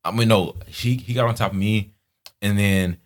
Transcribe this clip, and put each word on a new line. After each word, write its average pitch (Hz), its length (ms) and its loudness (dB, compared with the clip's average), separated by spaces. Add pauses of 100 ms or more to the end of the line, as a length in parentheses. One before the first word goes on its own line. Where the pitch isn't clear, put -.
I 87 80 -4
mean, 113 160 2
no, 95 280 4 (140)
she, 123 260 -2
he 120 160 -8
got 120 160 0
on 117 60 0
top 101 180 0
of 98 60 -4
me, 104 340 0 (480)
and 101 180 0
then 95 480 2